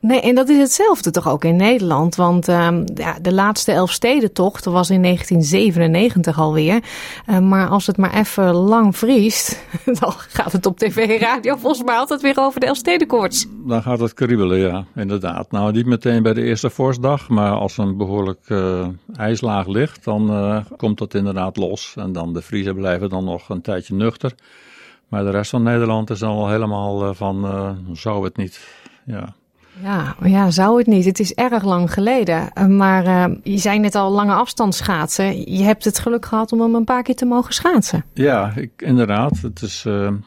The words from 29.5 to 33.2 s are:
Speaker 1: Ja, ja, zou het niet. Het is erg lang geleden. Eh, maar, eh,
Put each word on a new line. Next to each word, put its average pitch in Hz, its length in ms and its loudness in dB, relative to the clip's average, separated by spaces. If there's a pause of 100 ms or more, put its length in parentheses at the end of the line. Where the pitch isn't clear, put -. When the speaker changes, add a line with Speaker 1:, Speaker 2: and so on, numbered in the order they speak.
Speaker 1:
Ja, 185 400 -6
ja, 190 280 4
zou 190 280 4
het 240 80 4
niet. 196 180 4
Het 190 160 0
is 196 140 -2
erg 233 300 0
lang 180 280 0
geleden. 196 600 0
Eh, 190 140 2
maar, 190 400 4
eh, 180 360 2